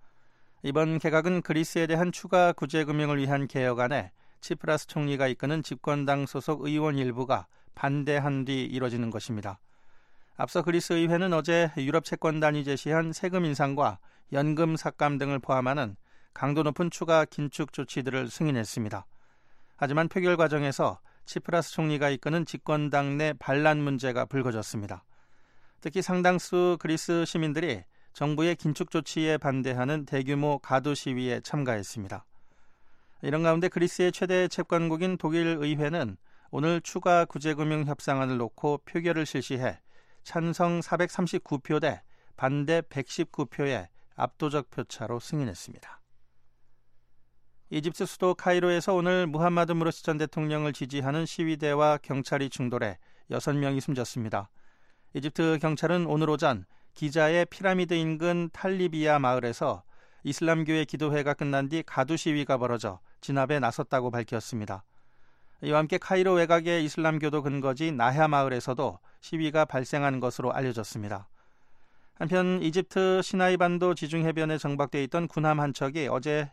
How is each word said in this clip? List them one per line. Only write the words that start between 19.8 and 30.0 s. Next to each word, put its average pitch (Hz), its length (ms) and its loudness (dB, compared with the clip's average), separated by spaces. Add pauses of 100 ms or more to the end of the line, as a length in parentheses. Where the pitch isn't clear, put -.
표결 180 280 2
과정에서 143 640 2 (260)
치프라스 170 460 -2
총리가 147 380 0
이끄는 156 340 0
집권당 143 720 0
내 151 160 0
반란 151 480 2
문제가 127 460 0
불거졌습니다. 110 800 -4 (760)
특히 170 220 -2
상당수 180 800 2
그리스 165 440 0
시민들이 156 580 -2 (300)
정부의 156 440 0
긴축 160 340 -2
조치에 156 480 0
반대하는 135 640 -2